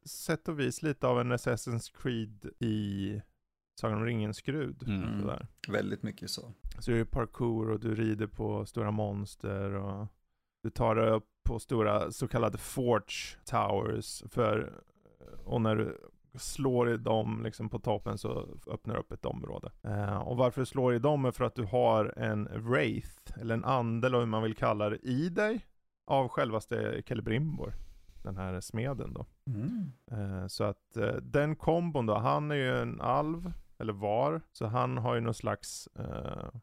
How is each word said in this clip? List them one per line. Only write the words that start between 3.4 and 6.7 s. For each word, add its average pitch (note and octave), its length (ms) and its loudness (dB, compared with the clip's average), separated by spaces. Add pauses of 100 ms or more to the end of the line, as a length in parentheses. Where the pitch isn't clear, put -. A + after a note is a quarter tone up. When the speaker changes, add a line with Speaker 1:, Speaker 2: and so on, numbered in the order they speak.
Speaker 1:
Sagan A2 180 2
om A2+ 60 0
ringen-skrud. A#2+ 840 -2
Speaker 2:
Mm. G#2 320 0
Speaker 1:
Sådär. - 260 -4 (220)
Speaker 3:
Väldigt G2+ 340 0
mycket G#2 280 -8
så. - 220 -10 (260)